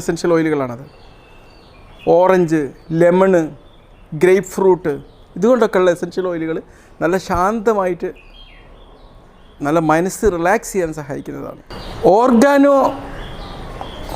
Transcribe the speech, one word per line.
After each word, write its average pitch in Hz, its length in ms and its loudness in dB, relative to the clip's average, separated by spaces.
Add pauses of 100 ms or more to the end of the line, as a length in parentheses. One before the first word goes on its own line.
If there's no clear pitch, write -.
എസൻഷ്യൽ 175 320 -2
ഓയിലുകളാണത്. 143 500 -2 (1300)
ഓറഞ്ച്, 175 460 4 (400)
ലെമൺ, 185 320 4 (880)
ഗ്രേപ്പ് 185 320 2
ഫ്രൂട്ട്, 180 380 2 (440)
ഇതുകൊണ്ടൊക്കെയുള്ള 208 600 2
എസൻഷ്യൽ 185 340 -6
ഓയിലുകൾ 160 280 -6 (440)
നല്ല 170 140 0 (120)
ശാന്തമായിട്ട് 190 840 -2 (1500)
നല്ല 156 140 0 (140)
മനസ്സ് 180 320 0 (100)
റിലാക്സ് 185 380 -2
ചെയ്യാൻ 170 260 -2
സഹായിക്കുന്നതാണ്. 139 600 -12 (560)
ഓർഗാനോ 277 600 6 (1400)